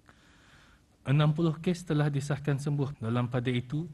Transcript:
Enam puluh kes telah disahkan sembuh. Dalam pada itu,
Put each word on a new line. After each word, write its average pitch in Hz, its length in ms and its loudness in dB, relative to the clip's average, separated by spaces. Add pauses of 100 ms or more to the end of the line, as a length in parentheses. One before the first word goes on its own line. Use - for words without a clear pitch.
(1120)
Enam 151 240 4
puluh 160 240 0
kes 175 240 -2
telah 147 240 2
disahkan 143 480 0
sembuh. 143 480 -2
Dalam 120 240 0
pada 123 240 -2
itu, 143 420 -4